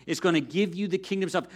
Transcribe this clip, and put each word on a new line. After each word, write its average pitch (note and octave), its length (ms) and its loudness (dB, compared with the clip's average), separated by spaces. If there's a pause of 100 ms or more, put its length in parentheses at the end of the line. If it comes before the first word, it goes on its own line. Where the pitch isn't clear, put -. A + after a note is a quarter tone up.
is D#3+ 140 -2
gonna E3 220 4
give E3+ 320 0
you G3 140 -2
the F3+ 100 0
kingdom F#3+ 300 -2
itself. E3+ 280 -2